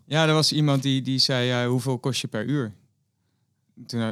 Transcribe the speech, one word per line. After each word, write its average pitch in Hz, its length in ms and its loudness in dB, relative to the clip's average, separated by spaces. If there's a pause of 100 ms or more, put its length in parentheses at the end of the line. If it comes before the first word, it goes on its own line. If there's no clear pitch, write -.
Ja, 160 220 2
er 156 60 4
was 156 180 4
iemand 143 320 2
die, 135 180 0
die 131 180 -2
zei, 127 280 0
"Ja, 123 200 0
hoeveel 127 320 0
kost 131 220 -4
je 131 60 -6
per 107 180 -6
uur?" 127 280 -2 (1120)
Toen 117 160 -6 (100)